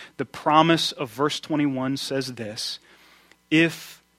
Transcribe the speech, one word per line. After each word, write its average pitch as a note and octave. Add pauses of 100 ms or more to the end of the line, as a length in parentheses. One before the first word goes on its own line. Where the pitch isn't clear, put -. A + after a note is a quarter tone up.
(160)
The C3+
promise D#3+
of C#3
verse D3
twenty-one C3+
says C3
this, A#2 (720)
"If D#3+ (160)